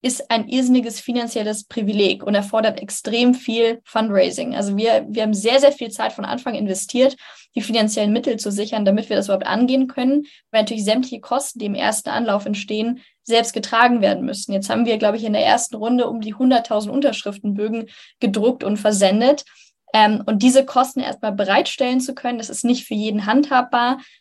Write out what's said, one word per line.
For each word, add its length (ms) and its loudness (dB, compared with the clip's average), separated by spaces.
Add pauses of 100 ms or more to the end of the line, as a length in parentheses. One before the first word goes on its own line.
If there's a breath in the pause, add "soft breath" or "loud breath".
ist 260 -4
ein 200 0
irrsinniges 500 2
finanzielles 640 -4
Privileg 640 -2
und 100 -2
erfordert 480 0
extrem 520 0
viel 500 0
Fundraising. 720 -2
Also 200 -2
wir, 320 2
wir 140 -4
haben 100 0
sehr, 280 2
sehr 100 8
viel 220 -8
Zeit 200 -4
von 120 -10
Anfang 320 -6
investiert, 580 0 (400 loud breath)
die 80 -4
finanziellen 500 0
Mittel 240 0
zu 140 -6
sichern, 340 -4
damit 240 2
wir 60 -2
das 120 0
überhaupt 200 -2
angehen 400 2
können, 380 0 (260 loud breath)
weil 120 2
natürlich 220 -4
sämtliche 360 -2
Kosten, 400 -6
die 60 -6
im 100 -4
ersten 320 -2
Anlauf 380 -2
entstehen, 520 -4 (240 loud breath)
selbst 300 0
getragen 480 2
werden 240 0
müssen. 280 -8
Jetzt 180 -4
haben 160 0
wir, 120 0
glaube 200 0
ich, 60 -6
in 100 -2
der 120 2
ersten 300 0
Runde 320 0
um 120 -6
die 140 -8
hunderttausend 580 2
Unterschriftenbögen 1000 -2 (280 loud breath)
gedruckt 460 0
und 120 -2
versendet. 680 4 (500 soft breath)
Ähm, 320 4
und 160 0
diese 240 6
Kosten 320 0
erstmal 320 -4
bereitstellen 680 0
zu 120 -6
können, 260 -6
das 120 -10
ist 140 -10
nicht 220 0
für 80 -6
jeden 300 -2
handhabbar. 760 2 (200 loud breath)